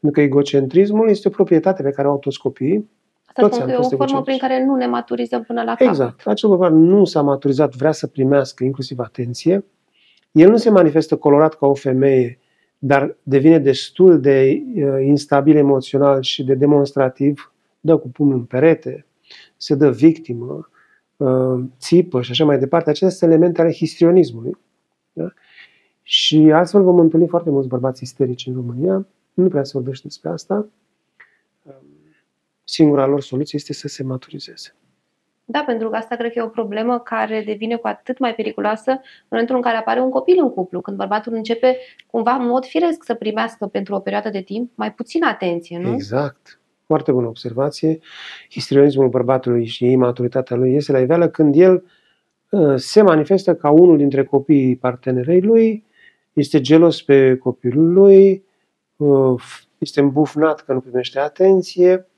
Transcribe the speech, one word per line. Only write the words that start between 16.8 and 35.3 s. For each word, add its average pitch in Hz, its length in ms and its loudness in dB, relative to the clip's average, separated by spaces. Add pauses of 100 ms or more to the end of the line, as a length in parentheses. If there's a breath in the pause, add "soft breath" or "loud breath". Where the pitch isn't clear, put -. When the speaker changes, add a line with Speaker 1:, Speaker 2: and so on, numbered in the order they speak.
Speaker 1:
dă 156 160 2
cu - 120 -6
pumnul 139 300 0
în 120 60 -6
perete, 139 640 -2 (500 soft breath)
se - 180 -4
dă 143 160 2
victimă, 123 800 0 (480)
uh, 127 480 -2 (140)
țipă 170 440 0
și 123 80 -10
așa 127 140 -2
mai 147 140 2
departe. 160 320 -2
Acestea 185 200 -2
sunt 175 200 0
elemente 170 300 2
ale 165 120 0
histrionismului. 160 840 0 (560)
Da? 180 200 -10 (680 soft breath)
Și - 340 -2 (180)
astfel 175 280 2
vom 180 160 4
întâlni 165 300 2
foarte 170 220 -4
mulți 139 180 -2
bărbați 127 340 -6
isterici 123 440 -6
în 127 80 -8
România. 131 520 -6 (280)
Nu 185 140 0
prea 143 160 -4
se 139 100 -14
vorbește 131 320 -10
despre 156 240 -14
asta. 202 360 -8 (2000 soft breath)
Singura 143 420 0
lor 143 140 -2
soluție 139 380 -8
este 147 140 -12
să - 160 -14
se - 140 -14
maturizeze. - 720 -14 (720)